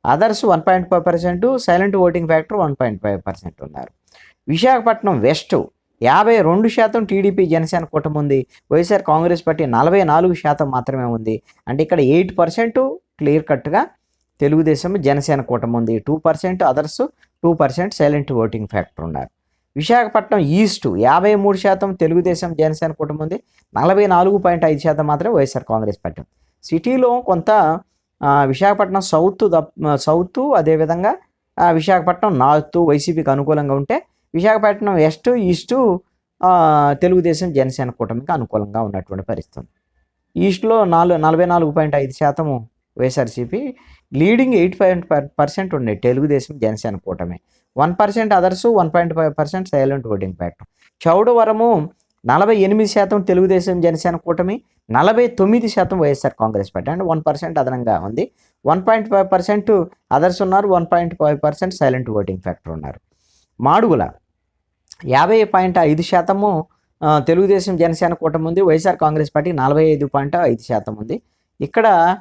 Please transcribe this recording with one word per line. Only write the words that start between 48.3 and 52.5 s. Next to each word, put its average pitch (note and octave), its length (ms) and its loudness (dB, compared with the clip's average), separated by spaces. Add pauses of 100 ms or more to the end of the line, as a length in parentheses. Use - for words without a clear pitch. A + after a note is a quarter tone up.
others, F#3 400 2
వన్ E3+ 200 2
పాయింట్ E3+ 200 0
ఫైవ్ D#3 240 -2
పర్సెంట్ F#3 300 -4
సైలెంట్ C3+ 380 -2
ఓటింగ్ F#2+ 280 -6
ఫ్యాక్టర్. F2 320 -10 (420)
చౌడవరము A3 840 2 (360)
నలభై G3 300 2